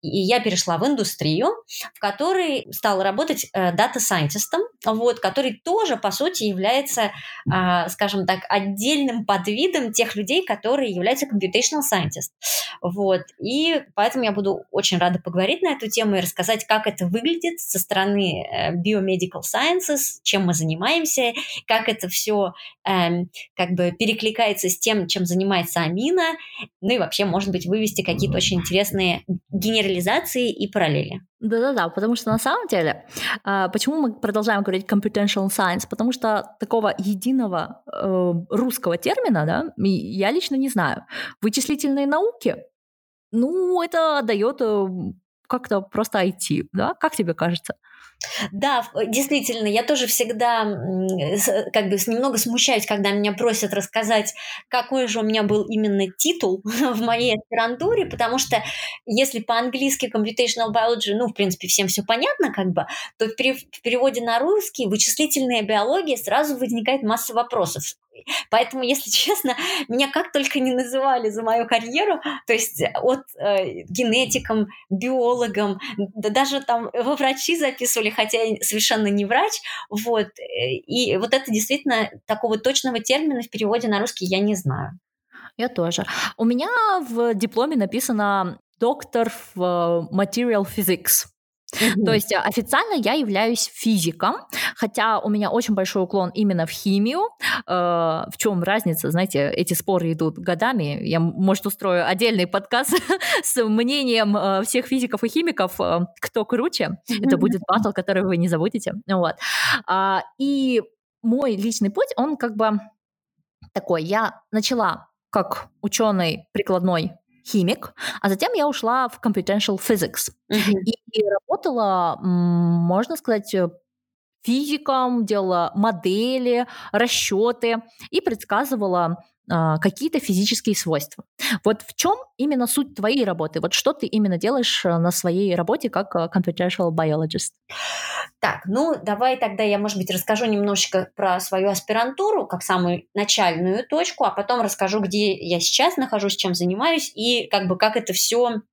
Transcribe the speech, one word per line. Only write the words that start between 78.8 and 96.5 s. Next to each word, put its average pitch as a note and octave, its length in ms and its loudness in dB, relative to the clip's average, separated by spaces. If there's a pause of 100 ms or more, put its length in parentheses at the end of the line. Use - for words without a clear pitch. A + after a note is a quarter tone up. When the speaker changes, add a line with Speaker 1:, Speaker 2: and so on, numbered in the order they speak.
Speaker 1:
не G3+ 160 0
врач, C4 280 0 (380)
вот, A3 380 -2 (100)
э, B2 360 -4 (120)
и A#3 300 0
вот G#3+ 180 0
это C4+ 160 0
действительно A3+ 600 0 (160)
такого A3 320 -2
точного B3+ 420 0
термина C4+ 420 0
в A3+ 80 -12
переводе A3 380 0
на G#3 120 2
русский G#3 260 -4
я F#3 140 0
не G#3 140 2
знаю. D3 380 -4 (640)
Speaker 2:
Я A#3 120 -4
тоже. F3 360 -2 (320)
У A3+ 80 -2
меня B3 240 2 (320)
в A#3 340 0
дипломе A#3 420 0
написано G3+ 800 0 (220)
доктор A#3 500 0 (240)
в, F3+ 80 -2
э, E3+ 520 2
material G3+ 500 2
physics. F#3 640 0 (540)
Speaker 1:
Мгм. G#3+ 240 2
Speaker 2:
То G3 80 4
есть, G#3 200 2
э, G3 40 2
официально C#4 580 0
я A#3 200 2
являюсь A3+ 580 0
физиком, F#3+ 640 0 (400)
хотя A3 420 0
у - 100 -4
меня G#3 220 0
очень A3+ 240 0
большой F#3+ 280 0
уклон F3+ 280 -2
именно F#3 360 2